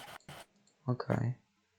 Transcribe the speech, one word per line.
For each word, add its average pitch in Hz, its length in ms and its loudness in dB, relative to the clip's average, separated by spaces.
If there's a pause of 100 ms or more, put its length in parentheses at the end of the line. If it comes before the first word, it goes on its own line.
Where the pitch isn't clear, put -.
(880)
Okej. 120 480 2 (440)